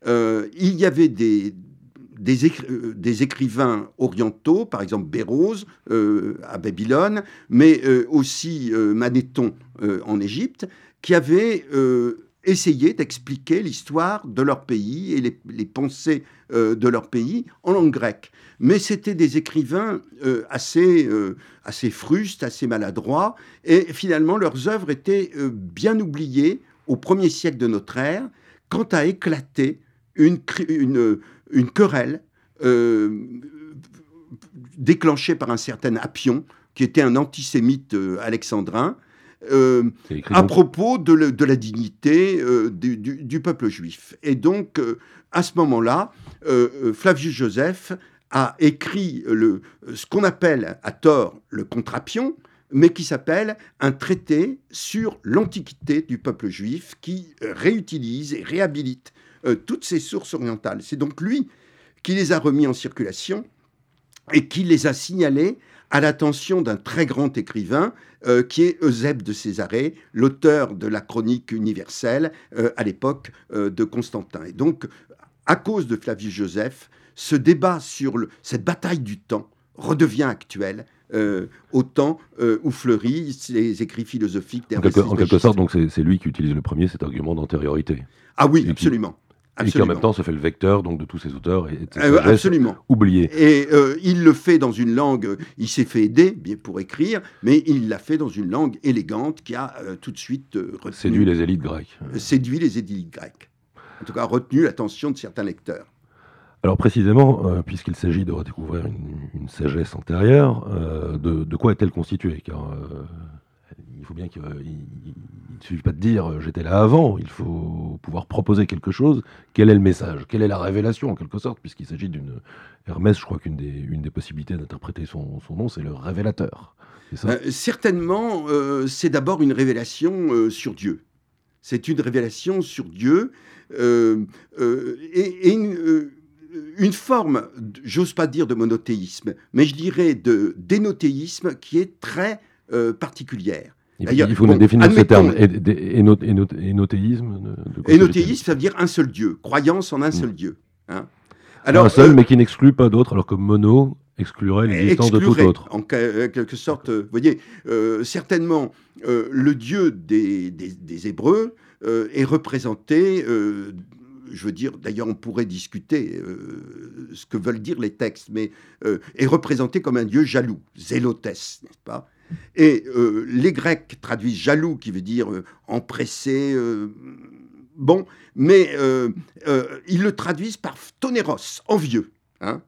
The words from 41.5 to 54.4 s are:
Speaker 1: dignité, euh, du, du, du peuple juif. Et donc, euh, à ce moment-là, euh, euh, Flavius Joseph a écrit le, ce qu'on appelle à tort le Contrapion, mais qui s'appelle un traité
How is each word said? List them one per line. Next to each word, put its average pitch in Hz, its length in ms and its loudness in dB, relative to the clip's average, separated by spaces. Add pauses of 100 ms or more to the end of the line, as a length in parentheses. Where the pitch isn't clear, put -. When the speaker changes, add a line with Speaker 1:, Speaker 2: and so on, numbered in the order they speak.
Speaker 1:
dignité, 143 840 0
euh, 120 300 2
du, 120 260 -4
du, 135 280 -10
du 139 160 -6
peuple 135 280 -4
juif. - 540 -14
Et 143 140 -2
donc, 175 420 -2
euh, 117 220 -4 (320)
à 175 100 0
ce 180 140 -6
moment-là, 139 560 0 (340)
euh, 123 220 4 (160)
euh, 113 80 0
Flavius 156 400 0
Joseph 131 600 -4 (380)
a 131 300 0
écrit 151 680 -2
le, 110 320 2 (340)
ce - 120 -14
qu'on 202 160 0
appelle 151 600 0
à 107 80 -8
tort 139 480 2 (100)
le 101 140 -8
Contrapion, 220 720 -6 (340)
mais 147 200 6
qui 170 120 -10
s'appelle 180 560 -4 (220)
un 139 120 2
traité 180 680 -2 (100)